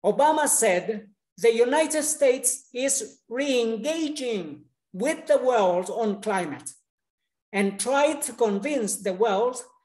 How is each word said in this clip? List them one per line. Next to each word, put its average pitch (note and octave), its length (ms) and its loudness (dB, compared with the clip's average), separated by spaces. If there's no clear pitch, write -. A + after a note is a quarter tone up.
Obama C#4+ 440 4
said, G3+ 600 0
"The A3+ 180 4
United D4 480 2
States C4+ 720 0
is B3+ 560 -4
re-engaging B3 1400 -4
with C#4+ 340 -4
the C#4 120 4
world G3+ 520 2
on G3+ 300 -2
climate," F3+ 500 -4
and G3 260 0
tried D4 440 2
to A#3+ 100 -8
convince A3 640 -2
the F#3+ 160 -4
world A3 440 0